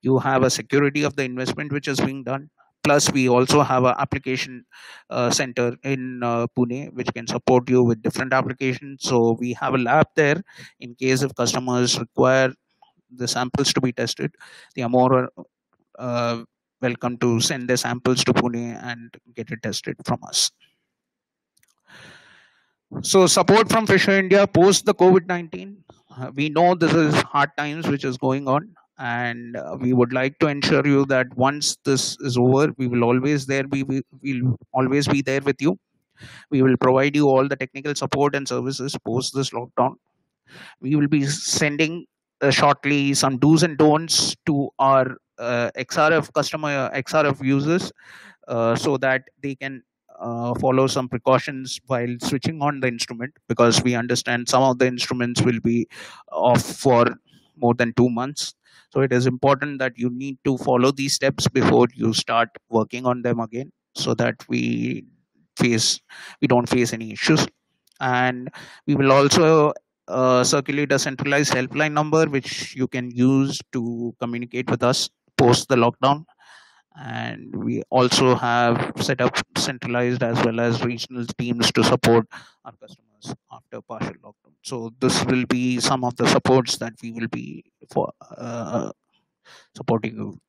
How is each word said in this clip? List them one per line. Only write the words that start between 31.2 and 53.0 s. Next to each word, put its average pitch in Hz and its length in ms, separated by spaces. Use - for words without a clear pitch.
once 139 480
this 135 380
is 127 160
over, 131 400
we 131 100
will 120 160
always 135 440
there, 135 200
we 139 160
will, 135 180
we'll 127 340
always 131 380
be 139 120
there 135 200
with 139 200
you. 175 160
We 135 100
will 131 160
provide 131 380
you 147 120
all 131 200
the 139 100
technical 135 380
support 139 400
and 139 120
services 127 560
post 123 320
this 135 140
lockdown. 123 460
We 139 160
will 143 120
be 143 180
sending, 151 800
uh, 139 120
shortly 143 600
some 135 260
do's 151 240
and 156 140
don'ts 156 680
to 143 240
our, 131 380
uh, 120 360
X - 220
R 156 160
F 151 180
customer, 147 600
X 135 200
R 156 120
F 139 160
users, 139 500
uh, 117 300
so 139 200
that 131 260
they 139 140
can, 135 280
uh, 120 380
follow 131 320
some 127 220
precautions 131 800
while 120 340
switching 151 400
on 143 180
the 131 80
instrument, 117 460